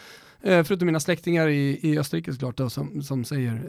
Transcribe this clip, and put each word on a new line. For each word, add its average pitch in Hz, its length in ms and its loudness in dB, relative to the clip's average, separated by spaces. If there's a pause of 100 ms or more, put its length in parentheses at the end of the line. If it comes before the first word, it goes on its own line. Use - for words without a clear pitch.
(420)
eh, 180 220 6
förutom 180 220 0
mina 160 140 2
släktingar 165 480 2
i, 143 340 2
i 151 160 2
Österrike 165 340 -4
såklart 127 240 -6
då, 165 140 -2
som, 143 320 -6
som 135 220 -4
säger, 123 440 -2